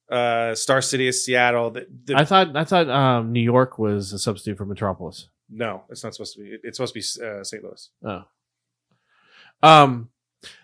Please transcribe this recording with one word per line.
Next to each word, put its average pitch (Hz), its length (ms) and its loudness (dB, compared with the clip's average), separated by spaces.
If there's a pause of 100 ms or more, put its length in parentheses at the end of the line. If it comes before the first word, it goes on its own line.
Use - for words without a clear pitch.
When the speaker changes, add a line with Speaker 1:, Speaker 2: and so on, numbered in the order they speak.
(100)
Speaker 1:
Uh, 117 440 0
Star 131 260 0
City 131 260 -2
is 127 160 -2
Seattle. 120 480 0
The, 120 160 -12 (200)
the 139 100 -4
Speaker 2:
I 151 80 6
thought, 180 320 2
I 156 80 -2
thought, 170 240 2
um, 127 440 2
New 120 100 0
York 127 360 2
was 104 360 -2
a 98 40 -8
substitute 101 380 -6
for 104 80 -10
Metropolis. 95 640 -8 (220)
Speaker 1:
No, 107 400 -8
it's - 120 -18
not 110 120 -12
supposed - 220 -16
to 101 40 -20
be. 101 80 -20
It, 107 160 -18
it's 113 140 -14
supposed 127 160 -8
to 110 280 -10
be, 117 60 -10
uh, 101 160 -12
Saint 104 180 -14
Louis. - 280 -20 (160)
Speaker 2:
Oh. 95 160 -10 (1400)
Um, 139 460 8 (560)